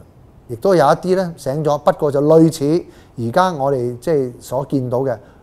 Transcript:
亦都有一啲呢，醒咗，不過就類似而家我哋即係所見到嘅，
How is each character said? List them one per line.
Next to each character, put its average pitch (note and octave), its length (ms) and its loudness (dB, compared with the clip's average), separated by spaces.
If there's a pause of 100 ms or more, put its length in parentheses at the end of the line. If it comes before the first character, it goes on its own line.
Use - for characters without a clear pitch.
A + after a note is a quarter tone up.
(460)
亦 A#2+ 100 -12
都 G3 180 2
有 D#3 120 6
一 - 20 6
啲 E3+ 280 0
呢， F3 200 -4
醒 D3 280 -6
咗， D3 140 0
不 F3+ 140 0
過 D3+ 200 -2
就 C#3 100 -2
類 D#3+ 280 6
似 D3+ 340 -2 (340)
而 A#2 140 -4
家 F3+ 200 2
我 C#3 200 -2
哋 B2 260 -4
即 E3+ 140 -6
係 C3 260 -2
所 B2+ 280 -6
見 C3 220 -2
到 A#2+ 120 -2
嘅， C3 180 -4 (240)